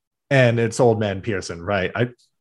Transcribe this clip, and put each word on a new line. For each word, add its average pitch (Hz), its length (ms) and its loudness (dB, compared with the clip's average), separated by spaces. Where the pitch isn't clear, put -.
And 123 300 4
it's 113 200 -2
Old 117 200 4
Man 98 220 -4
Pearson, 90 400 -6
right? 92 320 -2
I 123 160 -2